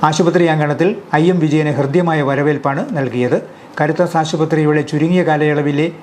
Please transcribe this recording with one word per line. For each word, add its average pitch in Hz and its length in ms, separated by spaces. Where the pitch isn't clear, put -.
ആശുപത്രി 170 460
അങ്കണത്തിൽ 151 360
ഐ 156 120
എം 180 120
വിജയന് 151 340
ഹൃദ്യമായ 156 520
വരവേൽപ്പാണ് 143 520
നൽകിയത്. 123 400
Caritas 160 340
ആശുപത്രിയുടെ 156 680
ചുരുങ്ങിയ 160 380
കാലയളവിലെ 147 580